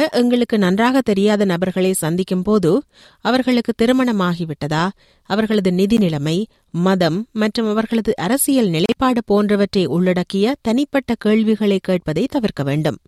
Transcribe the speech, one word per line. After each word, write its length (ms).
எங்களுக்கு 460
நன்றாக 420
தெரியாத 440
நபர்களை 480
சந்திக்கும் 500
போது, 280
அவர்களுக்கு 500
திருமணமாகிவிட்டதா, 1080
அவர்களது 420
நிதி 260
நிலைமை, 360
மதம் 420
மற்றும் 360
அவர்களது 480
அரசியல் 520
நிலைப்பாடு 560
போன்றவற்றை 600
உள்ளடக்கிய 760
தனிப்பட்ட 580
கேள்விகளை 640
கேட்பதை 460
தவிர்க்க 360
வேண்டும். 460